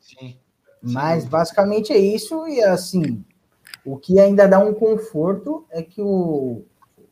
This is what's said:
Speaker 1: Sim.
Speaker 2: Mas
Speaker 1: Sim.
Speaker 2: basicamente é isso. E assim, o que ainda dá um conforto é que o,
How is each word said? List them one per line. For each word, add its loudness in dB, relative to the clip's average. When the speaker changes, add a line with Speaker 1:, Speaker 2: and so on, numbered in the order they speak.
Speaker 1:
Sim. -20
Speaker 2:
Mas -4
Speaker 1:
Sim. -14
Speaker 2:
basicamente -2
é 4
isso. -2
E -2
assim, -2
o -10
que 2
ainda 6
dá 6
um 2
conforto -2
é -10
que -14
o, -2